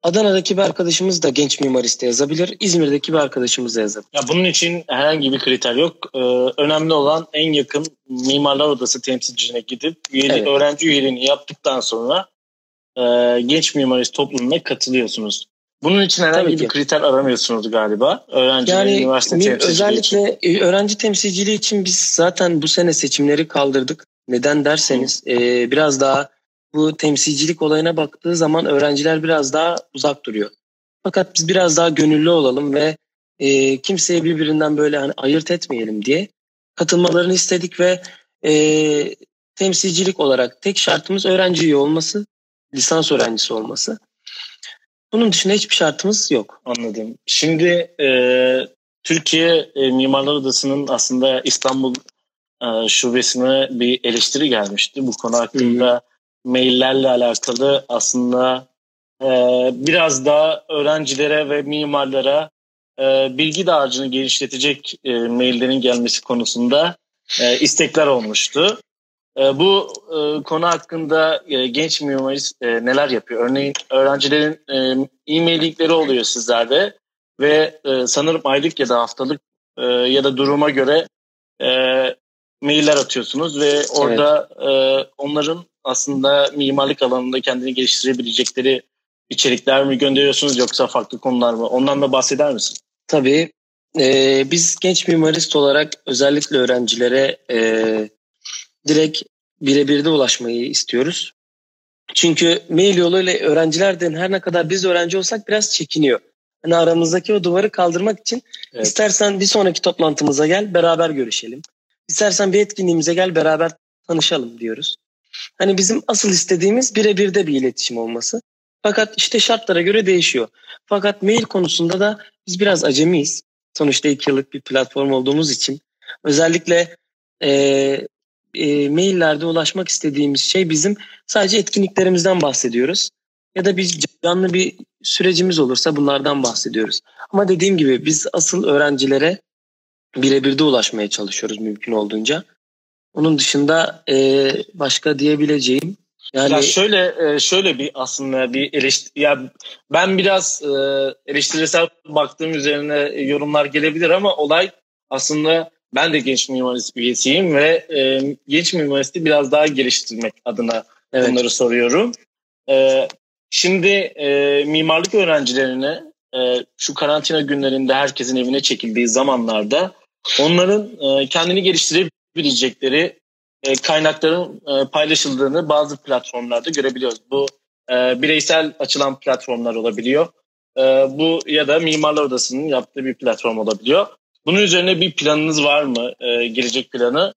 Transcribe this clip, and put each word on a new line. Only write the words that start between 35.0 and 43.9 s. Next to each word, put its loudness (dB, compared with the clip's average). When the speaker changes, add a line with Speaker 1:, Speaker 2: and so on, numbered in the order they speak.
Speaker 1:
ayırt 0
etmeyelim -6
diye 0
katılmalarını 2
istedik -2
ve, 2
e, 2
temsilcilik 0
olarak 0
tek -2
şartımız -2
öğrenci 2
üye 4
olması, 0
lisans 0
öğrencisi 0
olması. -6